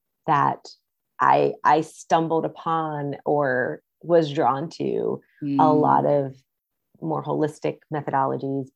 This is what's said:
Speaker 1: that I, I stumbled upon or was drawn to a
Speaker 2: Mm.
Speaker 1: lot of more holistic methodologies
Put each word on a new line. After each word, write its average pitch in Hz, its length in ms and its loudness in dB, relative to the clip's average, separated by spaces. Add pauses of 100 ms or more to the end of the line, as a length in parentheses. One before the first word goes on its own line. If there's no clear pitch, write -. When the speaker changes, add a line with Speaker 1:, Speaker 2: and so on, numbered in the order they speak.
(280)
Speaker 1:
that 139 380 0 (540)
I, 143 340 4 (100)
I 156 180 4
stumbled 160 640 -2
upon 151 800 -6
or 143 560 0 (200)
was 160 300 2
drawn 139 400 0
to 120 500 -4 (200)
a 147 40 -8
Speaker 2:
Mm. 143 360 2
Speaker 1:
lot 143 240 4
of 139 300 0 (680)
more 151 220 -4
holistic 151 560 -4 (120)
methodologies 135 840 -4